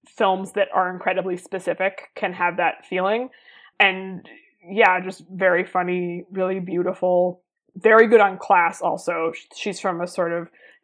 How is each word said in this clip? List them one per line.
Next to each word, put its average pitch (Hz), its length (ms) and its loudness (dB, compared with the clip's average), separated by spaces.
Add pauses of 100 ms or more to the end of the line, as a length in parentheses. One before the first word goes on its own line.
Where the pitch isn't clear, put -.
films 190 460 -2
that 202 200 0
are 185 180 0
incredibly 185 460 -4
specific 185 800 -6
can 185 180 -6
have 175 260 -2
that - 280 -2
feeling. 208 440 -2 (500)
And 190 480 -2 (400)
yeah, 190 320 4
just 185 300 -12
very 185 340 0
funny, 180 640 -4
really 190 300 -4
beautiful, 180 800 -2 (340)
very 220 320 6
good 220 120 8
on 190 180 2
class 175 420 2
also. 165 520 -4
Sh-, - 220 -16
she's - 260 -8
from 175 200 -4
a 180 60 -4
sort 175 260 -4
of 170 160 -6 (360)